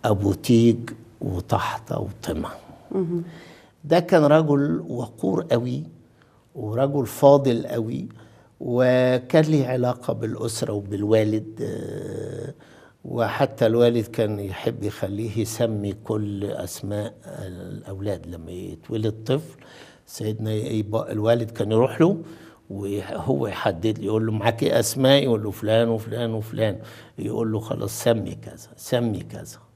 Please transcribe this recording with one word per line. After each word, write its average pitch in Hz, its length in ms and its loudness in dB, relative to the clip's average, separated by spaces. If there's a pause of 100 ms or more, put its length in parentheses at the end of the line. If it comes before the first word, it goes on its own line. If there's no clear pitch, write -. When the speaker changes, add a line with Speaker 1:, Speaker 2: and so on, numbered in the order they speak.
Speaker 1:
أبو 101 280 4
تيج 113 440 6 (440)
وطحطة - 800 -4
وطمع. - 500 -6 (400)
Speaker 2:
مهم. 175 340 -2 (600)
Speaker 1:
ده 160 160 4
كان 175 240 6
رجل 147 640 4
وقور 135 640 -4
قوي 127 300 0 (720)
ورجل 120 520 -2
فاضل 135 600 6
قوي، 117 420 -4 (520)
وكان 127 840 4
لي 151 220 2
علاقة 123 460 -2
بالأسرة 113 600 -4
وبالوالد، 104 920 0
آه، - 920 -8 (500)
وحتى 117 600 0
الوالد 117 400 4
كان 107 340 -2
يحب 104 420 -6
يخليه 101 560 -6
يسمي 107 540 -2
كل 101 520 -4
أسماء 101 680 -8 (120)
الأولاد. 92 1000 -10
لما 80 260 -14
يتولد 107 600 -6 (120)
طفل 143 300 -2 (500)
سيدنا 107 460 -6
يبقى 107 600 -2
الوالد 110 380 2
كان 107 220 -2
يروح 123 280 4
له 165 180 4 (520)
وهو 101 760 -4
يحدد 101 520 -2
لي، - 80 -6
يقول 110 200 0
له: 110 60 -2
"معاك 110 300 0
إيه - 180 2
أسماء؟" 135 420 4
يقول 117 200 2
له: 104 80 -4
"فلان 110 380 2
وفلان 113 460 -4
وفلان." 107 440 -2 (400)
يقول 110 340 -2
له: 107 80 0
"خلاص - 420 -6
سمي 113 320 0
كذا، - 420 -18
سمي 117 440 -2
كذا." - 380 -14 (180)